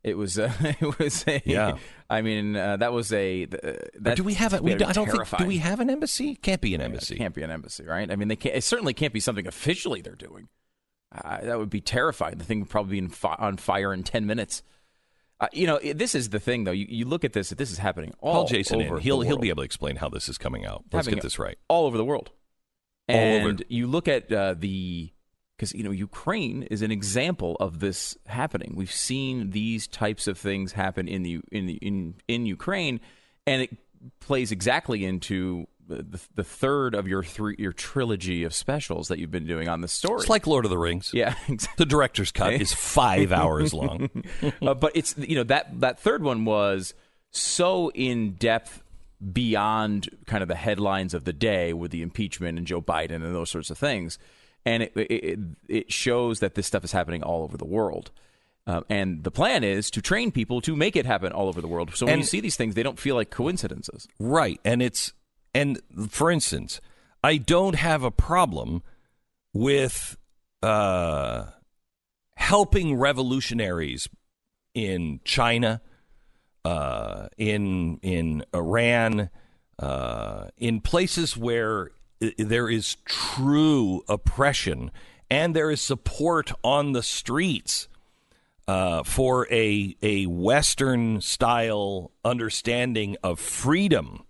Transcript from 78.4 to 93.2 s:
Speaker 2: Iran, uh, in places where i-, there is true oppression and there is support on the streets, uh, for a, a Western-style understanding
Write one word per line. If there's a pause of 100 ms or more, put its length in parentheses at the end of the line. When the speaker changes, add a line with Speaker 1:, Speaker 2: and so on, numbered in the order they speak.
Speaker 2:
Iran, (480)
uh, (120)
in
places
where (300)
i-,
there
is (100)
true
oppression (400)
and
there
is
support (120)
on
the
streets, (800)
uh,
for
a,
a
Western-style (120)
understanding